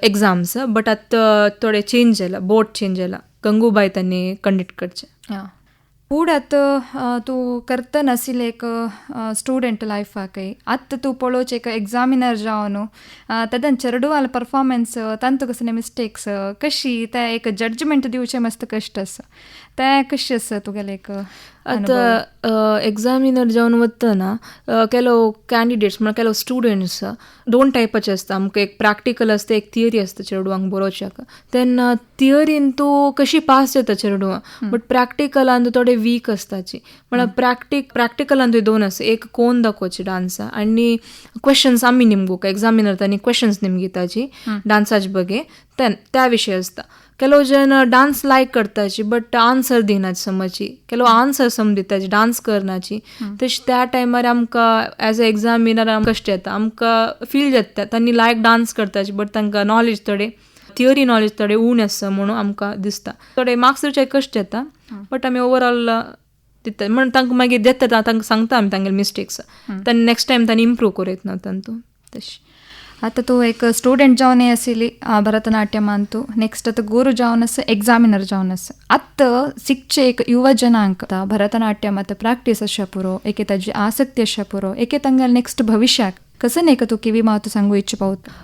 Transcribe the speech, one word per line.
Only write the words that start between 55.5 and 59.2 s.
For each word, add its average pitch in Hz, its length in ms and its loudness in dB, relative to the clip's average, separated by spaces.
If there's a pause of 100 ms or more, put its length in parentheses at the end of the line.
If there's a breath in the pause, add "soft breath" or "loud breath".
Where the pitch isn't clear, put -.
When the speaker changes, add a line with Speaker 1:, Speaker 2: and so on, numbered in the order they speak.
Speaker 1:
आमकां 220 260 0
कश्ट - 160 -6
येता, 190 220 -4
आमकां 226 720 -2
फील 277 260 0
जाता 214 320 0
तांणी 233 340 0
लायक 226 240 2
डान्स 226 320 2
करताची, 202 380 -4
बट 202 240 -4